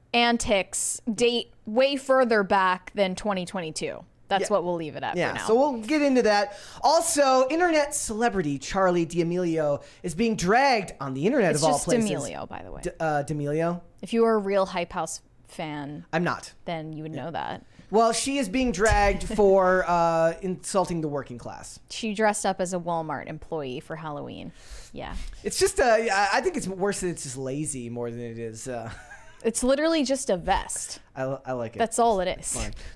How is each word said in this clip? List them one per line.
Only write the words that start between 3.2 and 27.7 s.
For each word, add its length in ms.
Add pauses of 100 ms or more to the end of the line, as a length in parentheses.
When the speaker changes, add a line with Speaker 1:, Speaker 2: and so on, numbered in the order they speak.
Speaker 1:
twenty-two. 580 (260)
That's 140
Speaker 2:
Yeah. 60
Speaker 1:
what 140
we'll 120
leave 200
it 80
at 120
Speaker 2:
Yeah, 180
Speaker 1:
for 20
now. 120
Speaker 2:
so 80
we'll 260
get 200
into 220
that. 340 (240)
Also, 680
internet 460
celebrity 640
Charli 480
D'Amelio 760 (220)
is 120
being 200
dragged 640
on 140
the 120
internet 260
Speaker 1:
It's 100
Speaker 2:
of 40
all 100
Speaker 1:
just 100
Speaker 2:
places. 240
Speaker 1:
D'Amelio, 380
by 160
the 80
way. 120
Speaker 2:
D-, 60 (100)
uh, 240
D'Amelio? 580 (200)
Speaker 1:
If 100
you 120
were 100
a 60
real 260
Hype 260
House 300 (260)
fan, 640
Speaker 2:
I'm 140
not. 280 (120)
Speaker 1:
then 280
you 100
would 120
Speaker 2:
Yeah. 100
Speaker 1:
know 60
that. 340 (240)
Speaker 2:
Well, 220
she 260
is 120
being 240
dragged 500
Speaker 1:
<laughs> 140
Speaker 2:
for, 500
uh, 540
insulting 580
the 80
working 300
class. 420 (100)
Speaker 1:
She 240
dressed 320
up 140
as 140
a 60
Walmart 480
employee 520
for 160
Halloween. 560 (400)
Yeah. 240 (300)
Speaker 2:
It's 120
just, 220
uh, 60
I, 480
I 80
think 160
it's 100
worse 320
that 80
it's 160
just 140
lazy 520